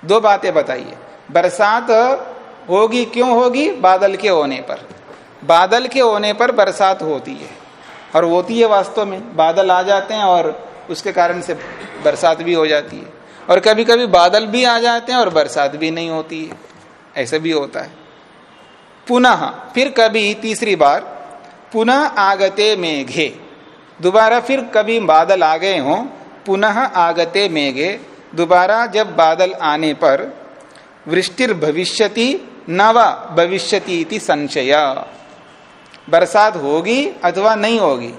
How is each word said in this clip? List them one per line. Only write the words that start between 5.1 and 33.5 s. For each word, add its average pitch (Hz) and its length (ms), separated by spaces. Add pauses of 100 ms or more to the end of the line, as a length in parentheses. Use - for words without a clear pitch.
बादल 185 440
के 254 120
होने 208 340
पर 240 180
बरसात 190 500
होती 139 320
है, 73 160 (640)
और 165 80
होती 180 360
है 233 80
वास्तव 208 380
में, 190 300
बादल 170 360
आ 180 120
जाते 196 300
हैं 214 100
और 175 500 (160)
उसके 185 220
कारण 175 300
से 180 120 (500)
बरसात 156 340
भी 170 160
हो 160 140
जाती 147 300
है, - 160 (360)
और 185 100
कभी-कभी 226 480
बादल 180 380
भी 233 180
आ 233 160
जाते 233 320
हैं 247 80
और 208 100
बरसात 143 460
भी 160 160
नहीं 165 180
होती 160 360
है, - 120 (600)
ऐसा 135 200
भी 160 140
होता 143 300
है। 139 100 (1160)
पुनः, 240 380
फिर - 440
कभी 220 440
तीसरी 208 420
बार, 151 260 (720)
पुनः 247 340
आगते 196 680
मेघे, 147 640 (640)
दोबारा 220 380
फिर 269 220
कभी 226 380
बादल 170 440
आ 156 140
गए 185 200
हों, 156 260 (420)
पुनः 202 340
आगते 175 720
मेघे, 147 520 (340)
दोबारा 180 500
जब 214 300
बादल 170 380
आने 156 400
पर, 139 520 (640)
वृष्टिर्भविष्यति 190 1300 (300)
न 180 120
वा 220 500
भविष्यति 175 720